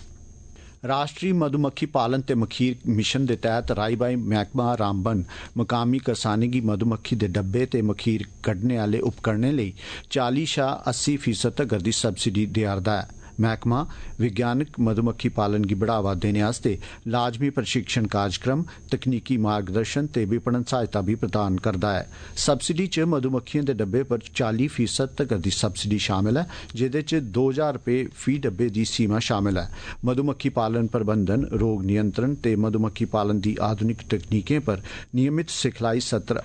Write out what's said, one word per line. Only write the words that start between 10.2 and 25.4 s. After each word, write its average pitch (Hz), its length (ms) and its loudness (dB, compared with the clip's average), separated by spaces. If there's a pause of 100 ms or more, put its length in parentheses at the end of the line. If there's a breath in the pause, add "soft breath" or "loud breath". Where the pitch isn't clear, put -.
शा 135 200 0 (180)
अस्सी 139 320 0
फीसद 113 380 0
तगर 110 240 0
दी 110 120 0
सब्सिडी 104 560 0
देआ'रदा 101 500 0
ऐ। - 200 -10 (220 loud breath)
मैह्कमा 113 380 2 (400 loud breath)
विज्ञानक 120 600 0
मधुमक्खी 113 520 2
पालन 104 340 2
गी 101 100 2
बढ़ावा 104 400 2
देने 104 260 2
आस्तै 107 360 0 (300 loud breath)
लाजमी 120 420 0
प्रशिक्षण 117 560 0
कार्यक्रम, 104 580 0 (280 loud breath)
तकनीकी 127 460 0
मार्गदर्शन 107 720 0
ते 120 180 0
विपणन 120 380 0
सहायता 113 380 0
बी 101 140 2
प्रदान 101 420 0
करदा 98 360 0
ऐ। 90 100 0 (340 loud breath)
सब्सिडी 156 500 0
च - 200 -2
मधुमक्खियें 131 580 0
दे 135 80 0
डब्बे 107 300 0
पर 120 160 -2 (160)
चाली 117 320 0
फीसद 135 500 -2
तगर 120 200 0
दी 90 140 0